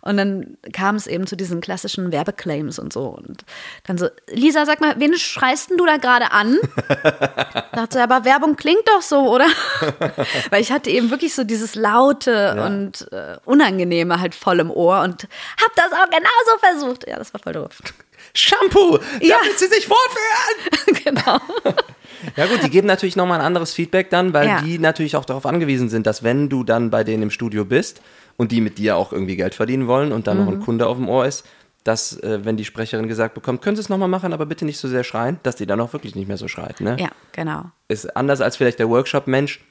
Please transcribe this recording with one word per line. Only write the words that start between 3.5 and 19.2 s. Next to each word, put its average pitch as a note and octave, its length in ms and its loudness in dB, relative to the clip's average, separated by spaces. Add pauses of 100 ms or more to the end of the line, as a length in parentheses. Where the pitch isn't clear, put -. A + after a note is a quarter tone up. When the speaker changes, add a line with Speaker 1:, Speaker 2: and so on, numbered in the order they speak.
Speaker 1:
dann F3+ 120 -4
so, F3+ 100 -2 (200)
„Lisa, D4 380 2
sag D4+ 140 0
mal, D4+ 180 2
wen D4 180 2
schreist - 540 -2
denn F4+ 80 2
du F4 80 4
da D#4 100 4
gerade B3 360 2
an?“ A3 300 4
Speaker 2:
<laughs> - 1120 -2
Speaker 1:
Dachte A3+ 240 -4
so, - 20 2
„Aber A#3+ 240 4
Werbung C#4 320 4
klingt F4+ 300 2
doch G#4 160 6
so, C#4 300 2
oder?“ B3+ 140 6 (480)
<laughs> - 560 -4
Weil G3+ 100 4
ich A#3 120 -2
hatte C#4+ 180 -2
eben A#3 200 2
wirklich C#4+ 240 -2
so C4 100 -2
dieses A3 300 -4
Laute A3 840 2
Speaker 2:
Ja. G#2+ 100 -2
Speaker 1:
und, G3 460 -6
äh, F2 320 -10
Unangenehme F3+ 760 2
halt F3 140 -4
voll F3 260 0
im E3 100 0
Ohr F3+ 320 4
und F3 240 -4 (360)
hab A4+ 140 2
das F4 160 2
auch F4 180 4
genauso A4+ 500 4
versucht. D4 480 0
Ja, - 80 -8
das - 160 -14
war - 80 -10
voll E3 140 -10
doof. - 280 -12 (520)
Speaker 2:
„Shampoo, F#4+ 640 6 (220)